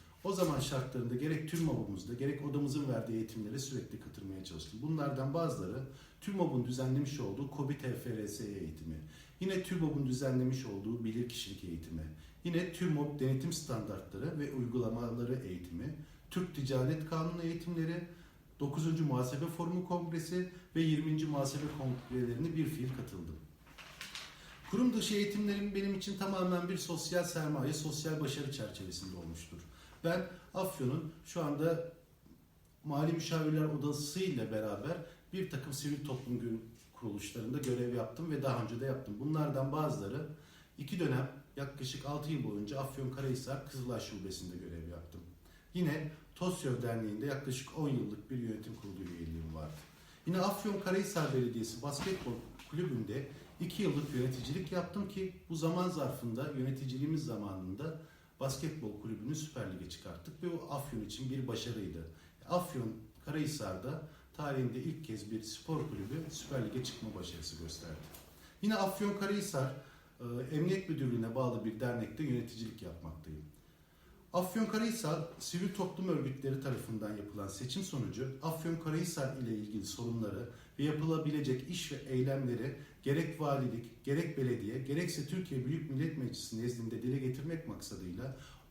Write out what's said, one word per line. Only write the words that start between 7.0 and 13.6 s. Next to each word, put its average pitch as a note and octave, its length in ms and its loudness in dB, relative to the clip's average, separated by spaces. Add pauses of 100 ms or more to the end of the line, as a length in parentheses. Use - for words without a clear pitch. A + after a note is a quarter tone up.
olduğu G#2+ 300 -2
kobi C#3+ 280 0
T B2 160 0
F A2 220 -2
R G#2 120 -2
S - 160 -4
E G2 140 -4
eğitimi, D#2+ 380 -6 (440)
yine F#3 220 2
tümob'un C#3+ 440 2
düzenlemiş B2+ 600 4
olduğu G#2+ 380 -2
bilirkişilik A2 600 -2
eğitimi, E2 380 -4 (420)
yine F3 280 2
tümob D3 480 2
denetim C3+ 320 4
standartları G#2+ 840 -2